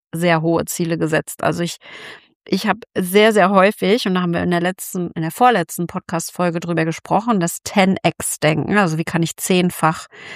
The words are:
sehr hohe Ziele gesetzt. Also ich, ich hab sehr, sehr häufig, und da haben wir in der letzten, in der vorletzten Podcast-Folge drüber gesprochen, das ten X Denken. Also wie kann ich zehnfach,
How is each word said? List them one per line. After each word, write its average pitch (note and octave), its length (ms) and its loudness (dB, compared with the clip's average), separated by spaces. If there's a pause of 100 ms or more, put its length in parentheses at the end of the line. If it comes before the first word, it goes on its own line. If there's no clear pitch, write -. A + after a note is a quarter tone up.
(100)
sehr E3 300 2
hohe E3 240 0
Ziele E3 320 -4
gesetzt. D#3+ 460 -2
Also E3+ 200 0
ich, E3+ 140 -6 (680)
ich G3 200 -2
hab G3 120 0 (180)
sehr, G3+ 380 4
sehr F#3+ 160 6
häufig, G3 560 2
und F#3 80 0
da F3+ 80 0
haben F3 100 0
wir E3+ 100 0
in F3 100 0
der E3+ 100 0
letzten, F3+ 480 -6
in E3+ 100 -8
der D#3+ 120 -2
vorletzten F#3+ 540 2
Podcast-Folge E3+ 760 -4
drüber E3 260 0
gesprochen, G3 540 0
das E3+ 220 -2
ten F#3+ 400 0
X - 380 -4
Denken. D3+ 380 2
Also E3 180 2
wie E3 80 -2
kann F3 180 -2
ich - 140 -4
zehnfach, F3+ 720 0 (280)